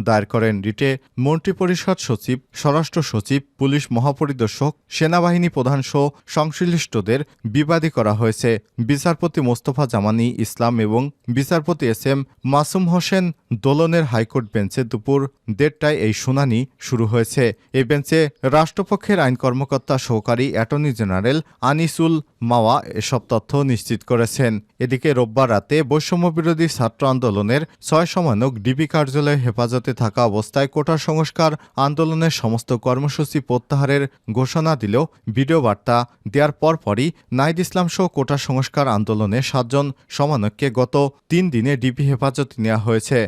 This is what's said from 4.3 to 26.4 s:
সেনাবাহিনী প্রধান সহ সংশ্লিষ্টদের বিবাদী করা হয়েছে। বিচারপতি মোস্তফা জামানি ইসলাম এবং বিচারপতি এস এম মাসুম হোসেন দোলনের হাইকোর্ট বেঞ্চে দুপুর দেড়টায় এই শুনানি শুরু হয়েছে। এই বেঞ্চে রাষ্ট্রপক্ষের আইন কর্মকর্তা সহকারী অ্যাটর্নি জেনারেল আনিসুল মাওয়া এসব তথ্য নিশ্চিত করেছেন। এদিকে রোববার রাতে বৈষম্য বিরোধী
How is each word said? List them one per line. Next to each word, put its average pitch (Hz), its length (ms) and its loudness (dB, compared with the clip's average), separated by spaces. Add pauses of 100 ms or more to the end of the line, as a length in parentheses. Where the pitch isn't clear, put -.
সেনাবাহিনী 175 600 2
প্রধান 135 320 0
সহ 139 220 0 (240)
সংশ্লিষ্টদের 151 920 -2 (260)
বিবাদী 151 440 0
করা 107 240 2
হয়েছে। 110 360 0 (300)
বিচারপতি 151 600 0
মোস্তফা 127 440 0
জামানি 113 420 0 (180)
ইসলাম 120 340 -2
এবং 110 220 2 (340)
বিচারপতি 151 580 0
এস - 120 -8
এম 139 140 2 (260)
মাসুম 147 440 2
হোসেন 180 360 2 (380)
দোলনের 160 480 2
হাইকোর্ট 117 400 -2
বেঞ্চে 104 320 -2
দুপুর 123 360 -2 (380)
দেড়টায় 151 480 0
এই 107 80 2
শুনানি 131 460 0 (200)
শুরু 113 260 -2
হয়েছে। 117 380 0 (300)
এই 131 160 2
বেঞ্চে 147 300 0 (360)
রাষ্ট্রপক্ষের 190 640 0
আইন 127 160 2
কর্মকর্তা 131 640 -2
সহকারী 120 540 0
অ্যাটর্নি 143 420 -2
জেনারেল 107 440 0 (240)
আনিসুল 160 520 0 (280)
মাওয়া 117 340 4 (200)
এসব 110 340 -2
তথ্য 113 220 -2 (120)
নিশ্চিত 120 400 -2
করেছেন। 117 480 0 (280)
এদিকে 131 320 -2
রোববার 123 420 2
রাতে 107 300 2
বৈষম্য 156 420 0 (100)
বিরোধী 165 320 0